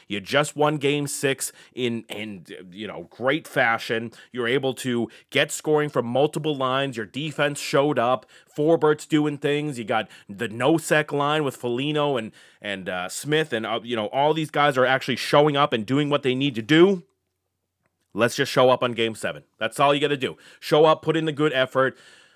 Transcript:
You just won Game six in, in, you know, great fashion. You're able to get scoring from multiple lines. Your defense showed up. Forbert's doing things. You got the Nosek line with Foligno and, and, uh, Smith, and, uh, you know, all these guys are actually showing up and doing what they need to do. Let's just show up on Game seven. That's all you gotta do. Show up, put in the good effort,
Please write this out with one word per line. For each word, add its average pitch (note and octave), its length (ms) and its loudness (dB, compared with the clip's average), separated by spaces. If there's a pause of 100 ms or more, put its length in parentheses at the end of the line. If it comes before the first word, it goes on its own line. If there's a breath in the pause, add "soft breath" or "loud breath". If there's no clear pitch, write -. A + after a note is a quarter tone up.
You G2+ 120 -6
just C3+ 360 -2
won D3 220 0
Game C#3+ 300 0
six - 440 -4 (240 soft breath)
in, A#2 340 -4
in, G#2 360 -12 (260)
you G2+ 160 -14
know, E2+ 240 -12
great C#3 360 -4
fashion. A#2 640 -2 (200 loud breath)
You're A#2+ 160 -4
able C3+ 280 0
to A#2+ 340 -2 (200 soft breath)
get D3+ 220 0
scoring D3+ 380 0
from B2 180 -2
multiple D3 480 -2
lines. C3 420 -2
Your G#2+ 80 -6
defense D3 540 -4
showed C#3+ 400 0
up. B2 260 0 (220 soft breath)
Forbert's D#3 580 2
doing D3+ 320 0
things. D3 400 -2
You A#2 80 -8
got A2 240 -2 (180 loud breath)
the G2+ 220 -8
Nosek D3+ 600 0
line D3 320 0
with C3+ 120 -4
Foligno C#3+ 600 -2
and, A2 140 -6 (280 soft breath)
and, G2 300 -8
uh, F2+ 180 -6
Smith, D3+ 460 -2
and, A2 140 -4
uh, A2+ 160 -4
you A#2 120 -6
know, G#2+ 120 -2
all D3 260 0
these D#3 160 -4
guys C#3+ 280 2
are B2+ 80 6
actually B2+ 320 0
showing D3 380 4
up C#3+ 180 2
and A2 120 -2
doing C#3+ 240 0
what C#3+ 140 0
they B2+ 100 0
need C3+ 220 -2
to A#2 80 -6
do. E3+ 400 6 (1120)
Let's G2+ 220 0
just C3+ 160 -2
show B2+ 180 6
up B2+ 140 2
on A#2+ 100 -2
Game A2 220 -2
seven. E2 280 -8 (160)
That's A2 200 -4
all C#3+ 140 6
you C#3+ 80 0
gotta C#3+ 160 0
do. B2+ 200 -4 (220 soft breath)
Show D#3+ 260 4
up, D#3 160 4
put D#3 140 -2
in D#3+ 100 -2
the D#3+ 60 -2
good D3 220 0
effort, C3 420 0 (400 soft breath)